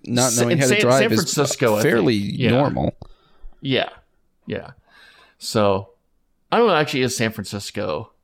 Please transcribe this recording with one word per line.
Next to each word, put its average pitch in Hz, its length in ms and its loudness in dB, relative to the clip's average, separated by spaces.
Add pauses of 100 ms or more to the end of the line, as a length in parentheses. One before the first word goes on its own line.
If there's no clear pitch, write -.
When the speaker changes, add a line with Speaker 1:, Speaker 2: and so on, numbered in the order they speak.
Speaker 1:
not 120 260 0
Speaker 2:
Sa-, 117 120 0
Speaker 1:
knowing 120 100 0
Speaker 2:
in - 60 2
Speaker 1:
how 135 80 2
to 123 80 2
Speaker 2:
Sa-, 214 60 2
Speaker 1:
drive 131 220 4
Speaker 2:
San 226 100 0
Speaker 1:
is 185 200 0
Speaker 2:
Francisco, 123 440 0
I 104 40 0
Speaker 1:
fairly 143 380 2
Speaker 2:
think. 101 200 -6
Yeah. 117 120 0
Speaker 1:
normal. 123 440 0 (680)
Speaker 2:
Yeah. 131 280 -2 (560)
Yeah. - 260 -10 (680)
So 101 500 0 (640)
I 180 60 2
don't 233 100 4
know, 185 80 2
actually, 147 260 0
is 123 160 0
San 113 140 -2
Francisco 98 800 -8 (120)